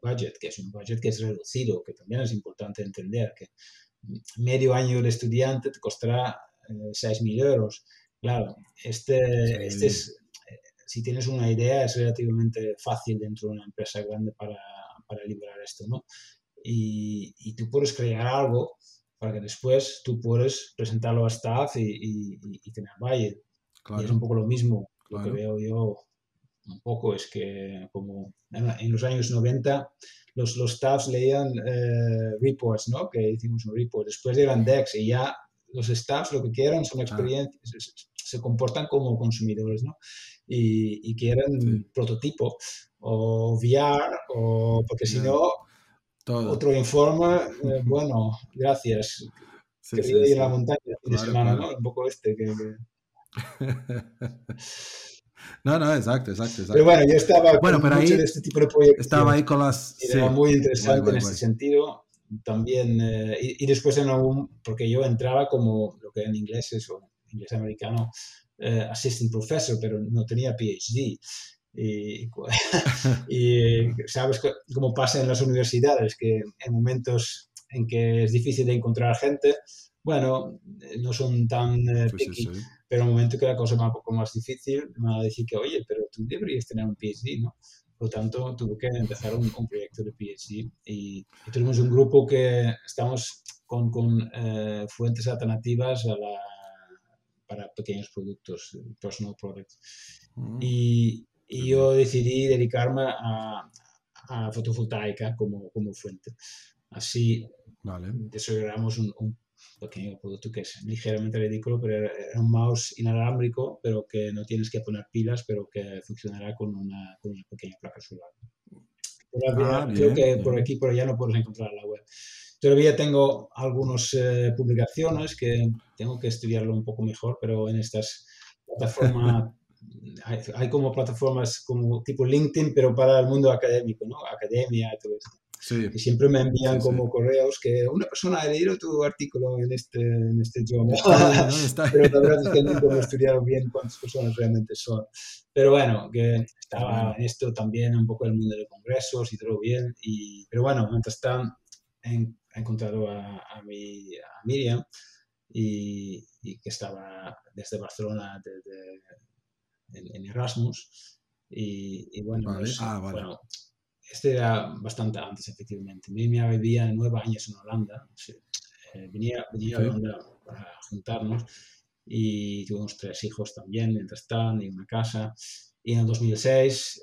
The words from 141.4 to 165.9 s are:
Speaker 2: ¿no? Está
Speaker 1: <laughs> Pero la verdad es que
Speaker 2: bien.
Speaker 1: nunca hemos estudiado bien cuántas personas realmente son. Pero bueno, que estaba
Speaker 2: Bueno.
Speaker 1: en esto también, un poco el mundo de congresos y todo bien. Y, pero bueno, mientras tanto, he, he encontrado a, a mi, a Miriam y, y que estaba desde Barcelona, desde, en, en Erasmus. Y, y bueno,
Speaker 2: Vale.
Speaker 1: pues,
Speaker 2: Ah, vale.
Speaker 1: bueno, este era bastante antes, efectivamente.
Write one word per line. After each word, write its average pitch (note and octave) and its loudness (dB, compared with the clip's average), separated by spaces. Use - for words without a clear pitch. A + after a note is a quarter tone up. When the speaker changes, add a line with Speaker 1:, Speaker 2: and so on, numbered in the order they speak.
Speaker 2:
¿no? C#3 2
Está D3 0
Speaker 1:
<laughs> C3 2
Pero C#3+ 10
la C#3 8
verdad C#3+ 6
es G3+ 0
que F#3 0
Speaker 2:
bien. C#3+ 4
Speaker 1:
nunca D3 2
hemos C3+ 6
estudiado C3 2
bien B2+ 0
cuántas A#2 -8
personas A#2 -4
realmente A2+ 0
son. A2 -6
Pero C#3 8
bueno, C3 4
que A#2 2
estaba G#2+ -4
Speaker 2:
Bueno. A2+ -2
Speaker 1:
en A#2+ -2
esto A#2+ -2
también, A#2 0
un A#2 4
poco A2+ -2
el A2 2
mundo A2 0
de G#2+ -10
congresos B2 -4
y G#2+ -10
todo A2 -4
bien. A#2+ -2
Y, G#2 -8
pero A#2+ 0
bueno, C3 2
mientras A2+ -2
tanto, B2+ -4
he, A#2+ -6
he A2+ -6
encontrado G#2+ -4
a, G2+ -10
a G#2 -20
mi, G2+ -16
a - -20
Miriam B2 0
y, G2+ -6
y - -16
que - -16
estaba F#2+ -14
desde G#2+ -12
Barcelona, G2+ -10
desde, F#2+ -20
en, - -20
en F#2+ -16
Erasmus. - -6
Y, G2 -10
y G#2 -12
bueno, A2 -6
Speaker 2:
Vale. G2 -6
Speaker 1:
pues, A#2 -6
Speaker 2:
Ah, A2 -6
vale. F#2+ -8
Speaker 1:
bueno, F#2+ -12
este - 0
era A#2 0
bastante A2 -6
antes, - -12
efectivamente. G2 -16